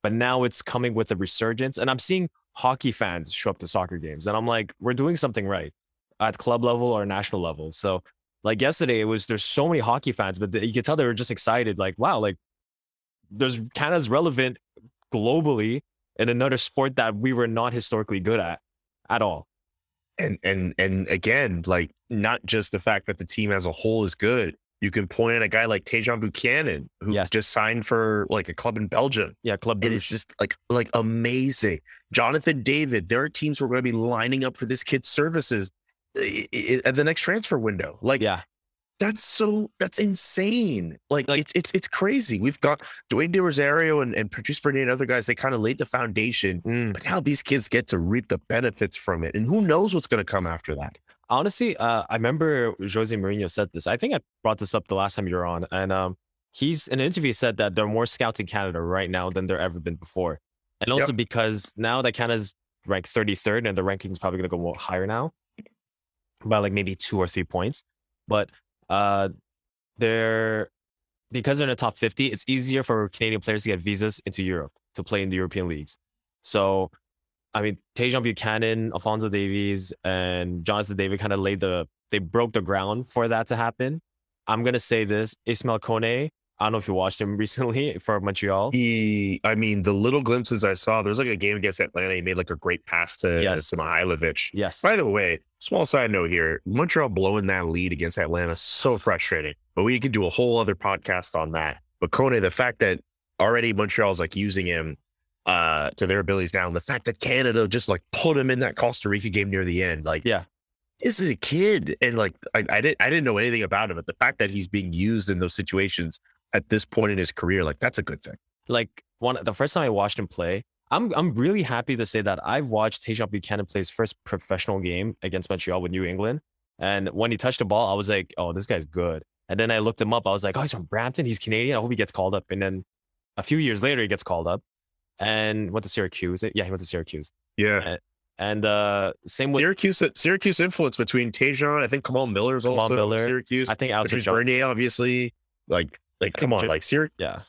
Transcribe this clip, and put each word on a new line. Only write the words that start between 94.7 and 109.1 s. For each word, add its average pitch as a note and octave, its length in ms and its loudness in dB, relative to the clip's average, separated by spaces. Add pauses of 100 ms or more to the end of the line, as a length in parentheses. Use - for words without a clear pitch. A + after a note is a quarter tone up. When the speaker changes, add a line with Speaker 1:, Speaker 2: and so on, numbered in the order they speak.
Speaker 2:
By G#3+ 140 4
the F3 100 0
way, G2 340 2 (200)
small - 260 0
side B2 260 2
note F2+ 180 2
here, E2 360 0
Montreal C#3+ 440 0
blowing F#2+ 380 2
that F#2 200 0
lead F2 240 0
against E2 280 -2
Atlanta, E2+ 360 0
so - 420 0
frustrating. D#2+ 560 0 (220)
But F#2 80 2
we A#2+ 160 2
could C3 120 -2
do G#2 140 2
a E2+ 40 2
whole A#2+ 300 2
other G2+ 160 2
podcast F#2 600 -2
on D#2+ 160 -2
that. D#2 300 -2 (180)
But F2+ 120 0
Kone, C3 280 4
the F#2 120 2
fact B2 280 -2
that G2 200 2 (400)
already A#2 340 4
Montreal's, G2+ 460 2
like, E2 160 -2
using F#2+ 320 0
him, D#2+ 300 -2 (480)
uh, D#2+ 520 2
to F#2+ 100 0
their G2 120 2
abilities F#2 340 0
now, F2+ 140 0
and E2+ 80 -4
the E2+ 60 2
fact B2+ 240 -4
that A2+ 140 -4
Canada B2 480 2
just, A2 220 0
like, F2+ 120 0 (120)
put D#3+ 240 2
him C3 120 2
in B2 100 2
that - 180 -2
Costa A#2+ 320 0
Rica G#2 200 0